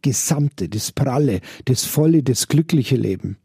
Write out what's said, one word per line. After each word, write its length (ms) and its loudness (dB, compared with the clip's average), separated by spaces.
Gesamte, 680 -2
das 220 -6
Pralle, 500 0
das 200 0
volle, 380 2
das 240 -2
glückliche 480 2
Leben. 500 -4